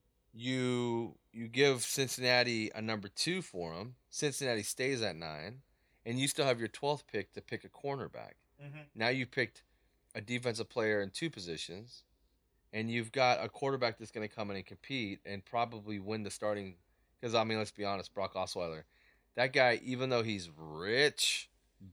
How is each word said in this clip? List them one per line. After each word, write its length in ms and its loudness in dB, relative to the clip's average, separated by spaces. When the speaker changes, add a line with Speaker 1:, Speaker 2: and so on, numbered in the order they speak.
Speaker 1:
You, 840 0
you 160 -8
give 340 6
Cincinnati 920 2
a 80 -6
number 260 -4
two 340 -2
for 320 -6
him. 220 -10
Cincinnati 520 0
stays 400 -2
at 140 0
nine, 460 -8
and 160 -2
you 80 4
still 160 2
have 140 4
your 100 -2
twelfth 380 -2
pick 280 -4
to 80 -12
pick 220 -8
a 40 -16
cornerback. 680 -8
Speaker 2:
Mm-hmm. 180 -14
Speaker 1:
Now 140 2
you 180 2
picked 360 -2
a 60 -8
defensive 480 -2
player 320 2
in 100 -2
two 200 -4
positions, 720 -10
and 180 -2
you've 220 0
got 300 6
a 60 -2
quarterback 500 0
that's 140 -12
gonna 160 -4
come 220 -6
in 60 -4
and 100 -8
compete 580 -6
and 200 -8
probably 560 -4
win 240 -4
the 60 -6
starting. 460 -4
'Cause, 140 0
I 100 6
mean, 140 2
let's 120 -2
be 140 -6
honest, 300 -2
Brock 200 -2
Osweiler, 500 -4
that 180 2
guy, 300 8
even 260 -2
though 140 4
he's 260 -2
rich, 1040 2